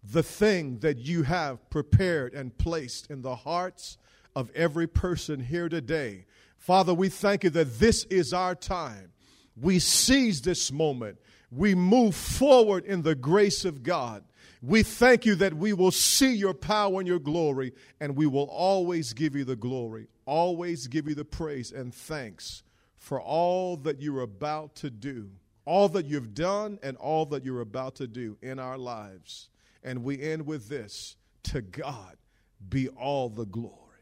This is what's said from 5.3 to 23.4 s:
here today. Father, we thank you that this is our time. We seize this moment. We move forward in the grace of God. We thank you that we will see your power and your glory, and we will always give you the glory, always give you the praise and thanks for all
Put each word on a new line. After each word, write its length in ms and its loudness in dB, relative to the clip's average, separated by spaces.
here 280 -4
today. 560 -4
Father, 380 4
we 140 2
thank 360 0
you 60 6
that 280 0
this 260 4
is 280 0
our 220 0
time. 580 -8
We 200 4
seize 640 4
this 280 -2
moment. 480 -2
We 240 4
move 400 6
forward 680 6
in 180 -4
the 120 2
grace 500 2
of 180 -6
God. 420 -4
We 200 6
thank 420 6
you 120 6
that 180 2
we 180 0
will 180 4
see 440 4
your 180 0
power 480 0
and 80 -4
your 100 2
glory, 540 0
and 160 -4
we 120 4
will 220 2
always 680 0
give 200 -2
you 100 -2
the 120 -4
glory, 500 -6
always 600 -2
give 220 -4
you 60 -2
the 100 -8
praise 480 -8
and 220 -12
thanks 680 -12
for 240 -8
all 580 0